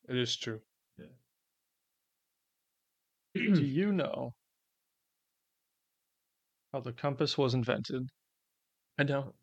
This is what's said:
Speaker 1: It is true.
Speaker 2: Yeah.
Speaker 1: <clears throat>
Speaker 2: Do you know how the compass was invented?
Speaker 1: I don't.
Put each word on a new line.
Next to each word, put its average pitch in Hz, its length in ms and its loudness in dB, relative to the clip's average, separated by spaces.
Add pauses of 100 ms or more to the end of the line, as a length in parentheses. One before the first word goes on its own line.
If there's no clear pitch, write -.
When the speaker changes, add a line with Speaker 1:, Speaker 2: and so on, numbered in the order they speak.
Speaker 1:
It 127 100 -4
is 120 180 0
true. 110 260 -8 (360)
Speaker 2:
Yeah. 73 80 -20 (2250)
Speaker 1:
<clears throat> 208 180 4
Speaker 2:
Do 160 120 8
you 165 260 2
know 131 420 -2 (2500)
how 139 80 -4
the 120 140 -8
compass - 440 -2
was 131 160 4
invented? 127 500 0 (960)
Speaker 1:
I 147 60 2
don't. 139 400 -2